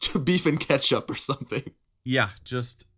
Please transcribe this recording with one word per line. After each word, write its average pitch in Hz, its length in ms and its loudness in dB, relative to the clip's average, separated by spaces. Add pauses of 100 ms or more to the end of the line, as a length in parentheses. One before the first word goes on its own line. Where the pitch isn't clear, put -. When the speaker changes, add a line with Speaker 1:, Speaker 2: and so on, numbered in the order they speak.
Speaker 1:
<laughs> 160 140 0
beef 180 220 2
and 151 140 2
ketchup - 500 2
or 156 60 -6
something. - 560 -4 (340)
Speaker 2:
Yeah, 127 240 2 (140)
just, - 420 -6 (120)